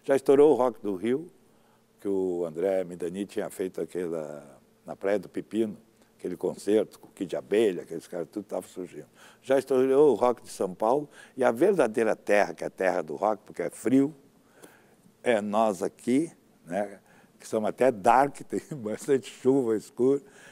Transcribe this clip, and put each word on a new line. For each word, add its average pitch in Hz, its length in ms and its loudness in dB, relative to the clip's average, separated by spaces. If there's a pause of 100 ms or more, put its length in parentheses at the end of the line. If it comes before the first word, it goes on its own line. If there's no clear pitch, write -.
Já 139 120 2
estourou 143 360 6
o - 20 6
rock 123 280 0
do 101 120 -4
Rio, 127 360 -4 (680)
que 104 80 -8
o 92 380 -2
André 92 380 -2
Midani 87 420 -8
tinha 95 240 -8
feito 92 300 -6
aquela, 78 800 -8 (280)
na 76 100 -12
Praia 98 220 -2
do 90 100 -10
Pepino, 104 480 -4 (420)
aquele 90 180 -8
concerto 95 600 -2
com - 100 -20
o - 20 -20
Kid 85 260 -8
Abelha, 98 460 0
aqueles 82 260 -12
caras, 85 240 -8
tudo 101 120 -10
tava 95 220 -10
surgindo. - 400 -16 (360)
Já 135 160 0
estourou 135 540 4
o - 20 4
rock 117 280 0
de - 60 -20
São 92 260 -6
Paulo, 131 340 0 (280)
e 127 80 0
a 123 60 4
verdadeira 120 680 2
terra, 95 380 2
que 80 100 -10
é - 20 -4
a - 40 -6
terra 90 320 0
do 78 120 -8
rock, 101 300 0
porque - 180 -10
é 76 80 -4
frio, 139 440 0 (1080)
é 113 180 2
nós 104 420 0
aqui, 135 500 -2 (320)
né, 101 360 -6 (380)
que - 80 -20
somos 110 220 -2
até 123 240 2
dark, 117 500 2
<laughs> - 60 -20
tem 98 120 -4 (180)
bastante 110 520 -4
chuva, 127 460 0
escuro, 131 460 -2 (300)